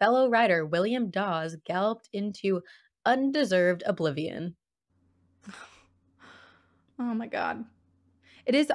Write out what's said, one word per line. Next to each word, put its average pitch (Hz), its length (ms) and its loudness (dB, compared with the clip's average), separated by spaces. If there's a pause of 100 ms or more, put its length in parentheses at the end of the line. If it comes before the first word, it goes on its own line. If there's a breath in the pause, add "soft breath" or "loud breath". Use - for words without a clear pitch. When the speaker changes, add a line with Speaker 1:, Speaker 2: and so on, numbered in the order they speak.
Speaker 1:
fellow 247 300 4
rider, 208 360 4
William 202 440 0
Dawes, 170 460 -4 (100)
galloped 208 460 -2
into 196 500 -4 (420 loud breath)
undeserved 226 800 2
oblivion." 160 680 -4 (920)
Speaker 2:
<sighs> 202 60 -18 (1500 loud breath)
Oh 240 160 -4
my 226 120 -4
God. - 380 -4 (800 soft breath)
It 226 80 2
is 294 200 2